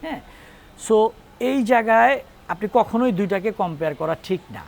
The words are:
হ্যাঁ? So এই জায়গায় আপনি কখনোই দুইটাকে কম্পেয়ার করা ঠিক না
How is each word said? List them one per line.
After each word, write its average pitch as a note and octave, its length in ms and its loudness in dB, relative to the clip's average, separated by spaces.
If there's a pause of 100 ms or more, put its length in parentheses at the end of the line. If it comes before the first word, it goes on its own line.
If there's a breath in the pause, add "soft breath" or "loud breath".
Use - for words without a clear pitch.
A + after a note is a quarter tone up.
হ্যাঁ? D#4+ 200 -10 (680 loud breath)
So A3 200 4 (300)
এই C4 240 0
জায়গায় A3+ 560 4 (280)
আপনি - 260 -6
কখনোই A#3 380 2
দুইটাকে G3 400 -2
কম্পেয়ার D#3+ 440 -4
করা D#3+ 280 -4
ঠিক F#3+ 180 -4 (120)
না G2 140 -14